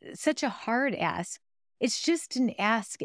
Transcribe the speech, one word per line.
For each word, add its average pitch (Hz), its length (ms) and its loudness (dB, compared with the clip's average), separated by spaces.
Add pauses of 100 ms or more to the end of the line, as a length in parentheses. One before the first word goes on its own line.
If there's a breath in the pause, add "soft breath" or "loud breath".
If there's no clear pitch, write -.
(140)
such - 300 0
a 269 60 2
hard 240 460 0
ask. 175 460 -2 (400)
It's - 200 0
just - 360 0
an 247 200 2
ask, 208 480 0